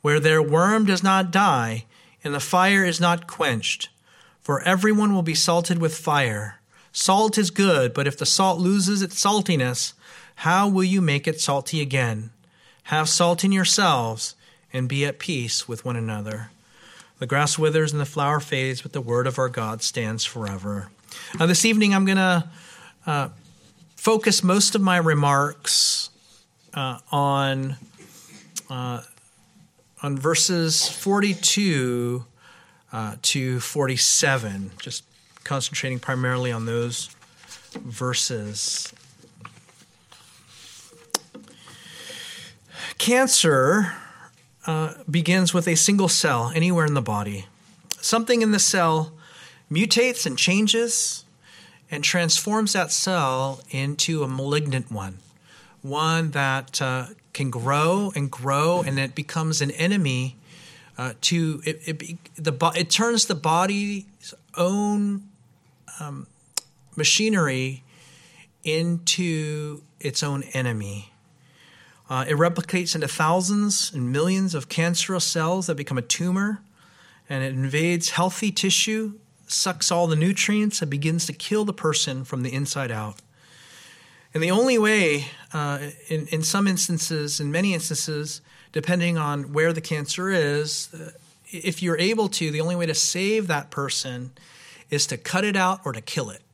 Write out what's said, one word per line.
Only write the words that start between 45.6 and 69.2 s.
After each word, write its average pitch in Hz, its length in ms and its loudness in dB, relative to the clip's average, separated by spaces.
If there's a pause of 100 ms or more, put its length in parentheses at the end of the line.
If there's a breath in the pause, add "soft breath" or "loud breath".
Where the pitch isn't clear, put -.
a 165 80 2
single 196 320 4
cell 123 480 2
anywhere 170 300 2
in 147 80 0
the 139 80 2
body. 101 460 -4 (520 soft breath)
Something 226 420 2
in 220 100 2
the 202 80 2
cell 160 520 2 (580 loud breath)
mutates 226 560 2
and 127 120 -2
changes 214 880 0 (640 loud breath)
and 147 140 -6
transforms 202 720 2
that 180 180 0
cell 135 800 0
into 143 520 -2
a 135 60 -2
malignant 135 640 -2
one, 95 280 -10 (600 loud breath)
one 156 500 0
that, 135 500 -2
uh, 127 240 -2 (260)
can 139 180 -4
grow 151 640 0
and 139 160 -2
grow, 139 520 0
and 135 180 -2
it 135 160 -4
becomes 156 460 -2
an 143 100 -2
enemy, 143 640 0 (600 loud breath)
uh, 123 240 -6
to, 160 440 0
it, 156 200 -4
it 156 120 -4
be-, - 200 -12 (180)
the 160 160 -2
bo-, 156 240 0
it 170 140 0
turns 226 380 2
the 185 80 0
body's 196 1000 -2 (240)
own, 202 720 0 (720)
um, 139 260 -12 (720)
machinery 147 880 0 (800 loud breath)
into 156 1160 -2 (200)